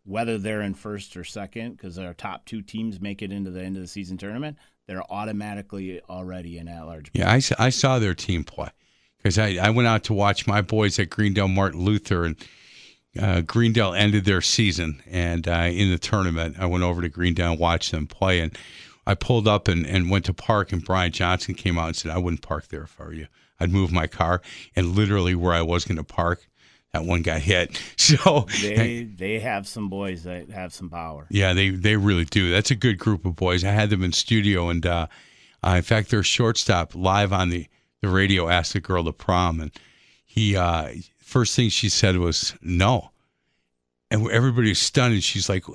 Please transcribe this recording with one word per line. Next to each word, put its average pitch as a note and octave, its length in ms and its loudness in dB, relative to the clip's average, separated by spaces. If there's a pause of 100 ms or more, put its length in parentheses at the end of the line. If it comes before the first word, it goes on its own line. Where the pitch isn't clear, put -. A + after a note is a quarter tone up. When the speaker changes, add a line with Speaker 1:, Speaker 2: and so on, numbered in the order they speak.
Speaker 1:
whether A2+ 340 -4
they're G#2+ 240 -4
in G2 120 -4
first G#2 420 -12
or F2+ 80 -12
second, A2 540 -12
'cause F2+ 200 -14
our F2+ 160 -10
top - 300 -12
two A2 180 -10
teams A2 380 -8
make G2+ 200 -8
it G2 120 -8
into G2 180 -6
the F2+ 120 -10
end F#2+ 140 -6
of F#2+ 60 -10
the F2+ 60 -12
season F#2 280 -10
tournament, B2 400 -10 (300)
they're F#2 240 -10
automatically G2+ 1000 -8
already F2+ 500 -10
an E2+ 100 -12
at-large E2 440 -14
bid. - 80 -2
Speaker 2:
Yeah, F2+ 120 2
I B2 60 4
s-, - 200 -2
I B2+ 120 4
saw C3 280 0
their G2+ 160 0
team E2 300 -4
play, - 240 -10 (540)
'cause F2+ 140 2
I, G#2 200 2
I F#2+ 140 4
went A#2 180 4
out A2+ 160 2
to A2 100 -2
watch G2+ 320 2
my G#2 160 2
boys G#2 360 2
at G2 120 -2
Greendale G2+ 380 2
Martin F#2+ 320 2
Luther, G2 440 2
and, D#2+ 120 -2 (840)
uh, F#2+ 220 2
Greendale A2 520 2
ended G#2 320 4
their F#2+ 160 4
season E2 680 0
and, E2+ 380 -2
uh, E2+ 220 2
in F#2+ 200 2
the F2+ 80 2
tournament. E2 600 -2
I F#2 80 -2
went F2+ 180 0
over F2 180 0
to F2 60 -4
Greendale F2 420 0
and D#2+ 100 -2
watched E2+ 300 0
them D#2 160 -2
play, F#2 340 0
and D#2+ 160 -4 (520)
I G2+ 60 2
pulled A2 340 2
up G#2 200 4
and, E2+ 180 2
and F2+ 220 0
went F#2+ 180 2
to F#2+ 60 0
park, G#2 400 -2
and F2 120 -4
Brian F#2 280 0
Johnson F2+ 420 -2
came F2 240 -2
out E2 100 -2
and D#2+ 80 -6
said, D#2 160 -6
"I E2+ 60 -2
wouldn't F2+ 240 -2
park D2+ 260 -8
there D2 160 -12
if - 160 -20
I D2+ 40 -14
were D#2 80 -14
you. D#2 140 -12 (320)
I'd F2 140 0
move F#2+ 180 2
my E2 160 0
car." F2 360 0 (340)
And F2 180 0
literally G2 400 2
where F2 200 2
I E2+ 80 2
was E2+ 220 0
gonna D#2 200 -4
park, F2 420 -2 (460)
that D#2+ 120 -2
one F2 180 0
got D#2+ 180 0
hit. F2 480 0
<laughs> - 80 -14
So D3 500 4 (140)
Speaker 1:
They, A2+ 440 0
they G#2 360 -6
have G#2 260 -4
some G#2+ 220 -8
boys F#2+ 360 -6
that F2 260 -12
have F#2 220 -10
some F2+ 180 -14
power. D#2+ 400 -12
Speaker 2:
Yeah, G2 240 2
they, G2 160 2
they F#2+ 260 2
really G2 280 2
do. F2+ 280 0
That's G2+ 180 2
a B2+ 60 2
good G#2+ 220 0
group G#2 260 0
of F2+ 100 -2
boys. F2+ 300 0
I G2 80 0
had G#2 180 2
them F#2+ 140 2
in F2 80 0
studio, G2+ 560 0
and, E2+ 180 -2
uh, E2+ 200 0 (580)
uh, F2+ 60 2
in F2+ 120 4
fact, A2 280 0
their G#2 120 2
shortstop G#2 720 0
live F#2+ 380 2
on F#2 180 2
the, E2+ 160 -4 (360)
the G#2 60 0
radio F#2+ 400 4
asked F2 260 0
the G2+ 60 0
girl F2 240 0
to D#2+ 80 -2
prom, F2 480 0
and D2+ 100 -8 (540)
he, G#2 320 0
uh, E2+ 340 0 (280)
first - 380 0
thing A#2+ 140 4
she - 180 0
said F#2+ 300 4
was, E2+ 440 0
"No." F2+ 480 2 (1000)
And A2 220 2
everybody A#2+ 380 4
was F#2+ 100 2
stunned, B2 360 2
and F#2+ 100 2
she's - 240 -2
like, F#2+ 160 0 (100)